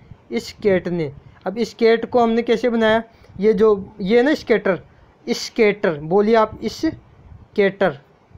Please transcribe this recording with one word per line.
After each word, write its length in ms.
इस 200
केट 360
ने। 240
अब 120
इस 160
केट 320
को 140
हमने 220
कैसे 260
बनाया? 340
ये 120
जो, 480
ये 220
ना 120
स्केटर, 460
स्केटर 720
बोलिए 360
आप, 300
स्केटर, 1300